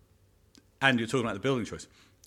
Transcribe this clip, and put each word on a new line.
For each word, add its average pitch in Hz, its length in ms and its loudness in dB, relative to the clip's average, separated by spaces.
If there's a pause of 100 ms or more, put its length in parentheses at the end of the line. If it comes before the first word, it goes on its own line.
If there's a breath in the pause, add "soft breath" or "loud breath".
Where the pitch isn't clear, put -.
(800)
and 131 180 4
you're 110 80 -2
talking 120 180 0
about 110 80 -2
the 101 80 -6
building 127 240 0
choice, - 200 -12 (420 soft breath)